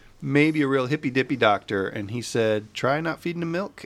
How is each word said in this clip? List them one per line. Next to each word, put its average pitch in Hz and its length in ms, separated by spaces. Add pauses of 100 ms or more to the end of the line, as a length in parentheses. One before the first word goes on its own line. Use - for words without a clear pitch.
(220)
maybe 147 420
a 139 40
real 131 200
hippy-dippy 131 480
doctor, 104 520
and 101 220
he 117 120
said, 110 520
"Try 139 280
not 160 180
feeding 175 240
him 165 80
milk." 185 340